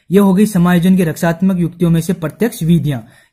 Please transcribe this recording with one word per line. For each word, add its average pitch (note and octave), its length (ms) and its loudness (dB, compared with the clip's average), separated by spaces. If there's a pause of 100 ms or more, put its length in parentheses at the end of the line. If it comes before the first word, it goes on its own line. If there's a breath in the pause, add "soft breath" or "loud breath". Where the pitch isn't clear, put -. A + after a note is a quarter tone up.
(100)
यह F#3 100 4
हो G3 140 4
गई G#3 120 2
समायोजन F3+ 500 2
की F#3 80 0
रक्षात्मक F3 560 -2
युक्तियों E3+ 300 -2
में E3 100 2
से E3 120 -2
प्रत्यक्ष F3+ 500 -6
विधियां। D3+ 380 0 (320 soft breath)